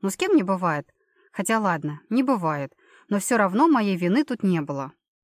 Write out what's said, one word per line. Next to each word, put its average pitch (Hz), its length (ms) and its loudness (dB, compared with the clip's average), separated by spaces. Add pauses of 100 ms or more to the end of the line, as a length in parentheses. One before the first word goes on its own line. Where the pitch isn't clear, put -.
Ну, 196 80 -2
с 196 60 -6
кем 392 200 2
не 294 80 6
бывает? 180 440 -2 (440)
Хотя 220 280 -2
ладно, 151 500 -2
не 254 140 2
бывает. 165 500 -2 (360)
Но 202 100 0
всё 233 180 0
равно 208 300 4
моей 220 300 2
вины 180 260 2
тут 262 200 -6
не 180 180 2
было. 139 320 -8 (300)